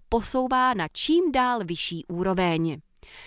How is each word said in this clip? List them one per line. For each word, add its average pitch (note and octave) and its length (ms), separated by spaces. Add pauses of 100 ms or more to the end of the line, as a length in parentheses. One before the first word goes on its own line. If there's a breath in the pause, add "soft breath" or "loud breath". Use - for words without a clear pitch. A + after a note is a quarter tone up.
posouvá B3+ 680
na E3 180
čím E4 400
dál B3 320
vyšší E3 440
úroveň. E3+ 720 (460 loud breath)